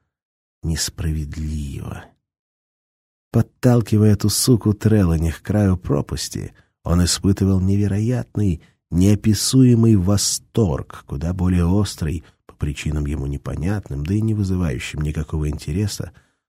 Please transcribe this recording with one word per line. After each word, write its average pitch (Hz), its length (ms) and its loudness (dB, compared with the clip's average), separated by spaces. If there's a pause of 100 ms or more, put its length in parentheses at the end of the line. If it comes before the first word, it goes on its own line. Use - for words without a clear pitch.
(640)
Несправедливо. 78 1400 -6 (1200)
Подталкивая 110 840 2
эту 104 140 0
суку 107 460 2
Трелани 85 560 2
к - 100 -8
краю 95 360 2
пропасти, - 760 -6 (300)
он 87 220 2
испытывал 95 560 2
невероятный, 101 1040 -2 (280)
неописуемый 113 1040 4
восторг, 98 1120 -2
куда 80 260 -6
более 90 340 0
острый, 90 580 -2 (220)
по - 80 -20
причинам 76 520 -4
ему 71 200 -4
непонятным, 71 760 -6
да 90 100 -2
и 107 60 0
не 110 140 -2
вызывающим 90 680 -4
никакого 76 460 -4
интереса, 76 640 -6 (360)